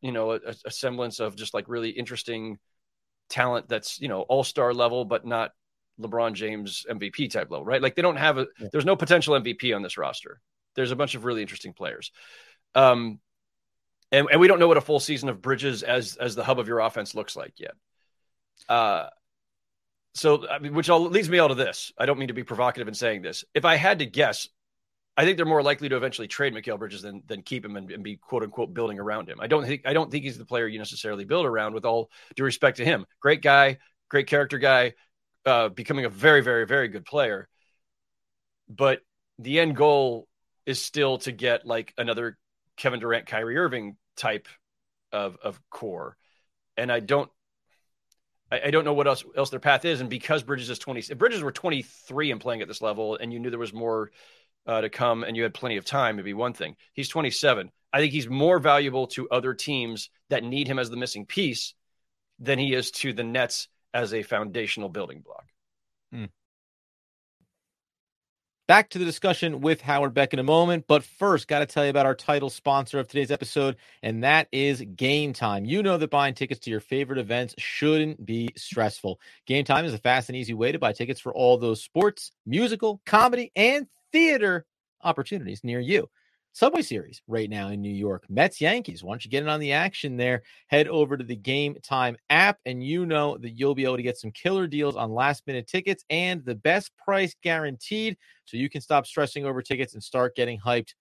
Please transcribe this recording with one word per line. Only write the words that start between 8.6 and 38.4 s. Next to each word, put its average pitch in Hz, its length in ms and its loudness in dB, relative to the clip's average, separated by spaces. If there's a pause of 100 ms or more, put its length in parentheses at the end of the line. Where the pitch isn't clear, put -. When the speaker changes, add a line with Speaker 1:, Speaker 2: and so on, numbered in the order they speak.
Speaker 1:
there's 143 140 0
no 185 100 6
potential 160 400 4
M 127 80 2
V 117 120 -4
P 123 180 -2
on 101 80 -4
this 90 160 -10
roster. - 420 -8 (360)
There's 127 160 -2
a 127 40 -4
bunch 135 200 -2
of 113 100 -10
really 120 160 -2
interesting 98 320 -12
players. 71 400 -10 (600)
Um, 120 460 4 (920)
and, 143 200 4
and 156 100 8
we 185 60 12
don't 185 120 8
know 170 80 8
what 165 100 8
a 143 40 4
full 147 180 0
season 139 300 -4
of 98 120 -6
Bridges 127 420 -2
as, 120 320 -2
as 123 200 -4
the 113 80 -6
hub 127 160 2
of 110 80 -2
your 117 120 0
offense 110 340 -2
looks 107 220 -8
like 67 240 -12
yet. - 140 -14 (920)
Uh, 104 400 2 (1080)
so, 151 340 2
I 143 80 -4
mean, 143 160 -8
which 156 160 -2
all 170 120 8
leads 175 280 0
me 175 80 4
all 160 120 8
to 131 60 0
this. 123 400 -4
I 123 120 0
don't 135 100 2
mean 135 120 -6
to 123 40 -6
be 123 100 -8
provocative 120 440 -2
in 107 80 -10
saying 110 260 -2
this. 87 320 -10
If 156 120 0
I 165 100 6
had 175 240 2
to 139 80 -4
guess, 120 420 0 (680)
I 151 100 4
think 185 120 2
they're 165 80 0
more 156 160 4
likely 143 280 0
to 135 80 0
eventually 120 300 -4
trade 139 260 -2
Mikal 110 260 -8
Bridges 101 240 -12
than, 101 240 -14
than 101 160 -10
keep 123 200 -10
him 104 120 -10
and, 95 160 -12
and 98 120 -12
be, 101 140 -12
quote - 240 -6
unquote, 101 320 -6
building 107 260 -4
around 104 300 -6
him. - 100 -14
I 139 80 -8
don't 147 180 2
think, 135 200 -4
I 135 80 0
don't 160 160 2
think 143 140 -6
he's 131 140 -10
the 113 80 -18
player 117 200 -2
you 110 140 -8
necessarily 104 460 -8
build 160 200 0
around, 110 280 -2
with 110 120 -6
all 113 240 0 (260)
due 131 80 -2
respect 131 340 2
to 123 80 -2
him. 127 200 2 (160)
Great 151 220 4
guy, 139 340 8 (320)
great 139 160 2
character 143 320 0
guy, 127 360 6 (520)
uh, 117 240 4
becoming 123 360 -6
a 113 40 0
very, 135 320 6
very, 117 240 2
very 127 220 0
good 98 180 -10
player. 113 420 -2 (1200)